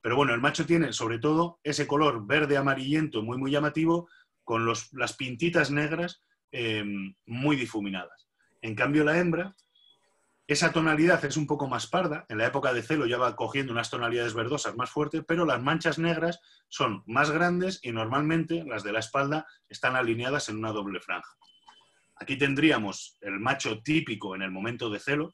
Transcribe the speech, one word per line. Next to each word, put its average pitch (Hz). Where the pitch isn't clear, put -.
pero 123
bueno, 135
el 117
macho 143
tiene 160
sobre 117
todo 156
ese 147
color 139
verde 143
amarillento 139
muy, 120
muy 135
llamativo, 160
con 113
los, 113
las 123
pintitas 143
negras, 156
eh, 113
muy 135
difuminadas. 101
En 110
cambio, 143
la 156
hembra, 175
esa 147
tonalidad 160
es 143
un 151
poco 139
más 120
parda, 170
en 110
la 113
época 131
de 120
celo 147
ya 120
va 120
cogiendo 131
unas 117
tonalidades 117
verdosas 113
más 123
fuertes, 151
pero 170
las 123
manchas 160
negras 165
son 110
más 139
grandes 175
y 120
normalmente 156
las 113
de 101
la 110
espalda 139
están 127
alineadas 123
en 107
una 110
doble 101
franja. -
Aquí -
tendríamos 139
el 98
macho 117
típico 101
en 95
el 95
momento 113
de 101
celo 147